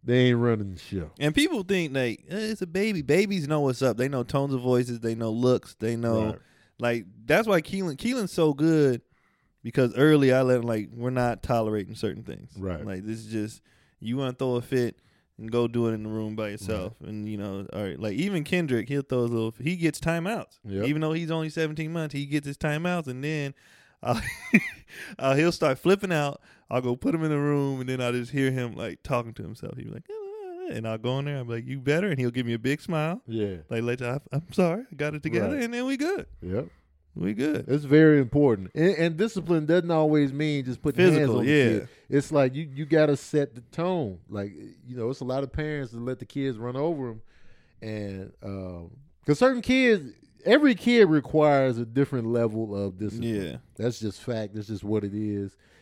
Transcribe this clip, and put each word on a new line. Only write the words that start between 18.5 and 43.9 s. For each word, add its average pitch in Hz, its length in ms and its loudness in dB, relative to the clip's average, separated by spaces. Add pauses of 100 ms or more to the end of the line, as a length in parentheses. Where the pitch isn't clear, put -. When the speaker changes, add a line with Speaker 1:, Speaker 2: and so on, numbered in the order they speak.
Speaker 2:
he'll 143 120 -2
throw 127 220 -2
his 117 80 0
little, 113 280 -2
he 127 160 -4
gets 165 240 0
timeouts. 170 680 -4
Speaker 1:
Yep. 98 220 -4
Speaker 2:
Even 151 140 0
though 156 120 0
he's 165 180 -4
only 160 180 -2
seventeen 156 420 -4
months, 160 220 -6
he 143 140 -6
gets 143 180 -2
his 143 140 -10
timeouts. 165 480 -2
And 127 160 -8
then 147 320 -4 (480)
I'll, 120 180 0 (480)
<laughs> - 500 -18
uh, 135 160 2
he'll 160 160 4
start 143 280 0
flipping 190 340 2
out. 143 280 -2 (280)
I'll 123 120 0
go 123 140 -2
put 139 180 -2
him 160 100 0
in 151 60 0
the 151 80 0
room, 143 420 0
and 127 80 -6
then 127 140 -4
I 123 100 0
just 120 200 -4
hear 135 200 2
him, 123 240 -4
like, 98 280 -10
talking 120 320 -2
to - 80 -12
himself. 120 340 -12
He'll - 80 -12
be 110 60 -12
like, - 180 -14
Eh, 427 140 -12 (460)
and 113 160 -8
I'll 113 100 -4
go 123 220 -4
in 139 60 -6
there, 143 120 -6
I'm 123 100 -8
like, 117 180 -8
"You 131 140 -10
better?" 151 300 2
And 147 100 0
he'll 123 120 0
give 123 140 -2
me 117 80 0
a 117 60 -2
big 131 220 0
smile. 165 460 -2
Speaker 1:
Yeah. 104 300 -2 (120)
Speaker 2:
Like, 117 140 -2
"Let 120 180 -2
you, 123 60 -4
I, 131 120 -4 (120)
I'm 151 220 -4
sorry, 185 380 2
I 170 40 -14
got 147 200 -4
it 147 80 -8
together," - 320 0
Speaker 1:
Right. 269 80 -2
Speaker 2:
and 233 100 -4
then 240 120 -4
we 269 120 -2
good. 339 280 -4 (160)
Speaker 1:
Yep. 98 260 -4 (500)
Speaker 2:
We - 160 -2
good. 294 360 -2
Speaker 1:
It's 147 160 0
very 151 340 10
important. 120 560 4
And, 170 200 4
and 165 220 0
discipline 170 480 0
doesn't 170 240 2
always 151 440 4
mean 147 320 -2
just 123 160 -6
putting 151 200 0
hands 180 140 8
Speaker 2:
Physical, 131 240 4
Speaker 1:
on 113 60 0
the 139 60 2
Speaker 2:
yeah. 147 120 6 (160)
Speaker 1:
kid. - 80 -8 (220)
It's 135 220 0
like 135 240 4
you, 156 200 -8
you 151 100 -6
gotta 151 300 4
set 143 400 -2
the 120 60 -16
tone. 160 580 -4 (100)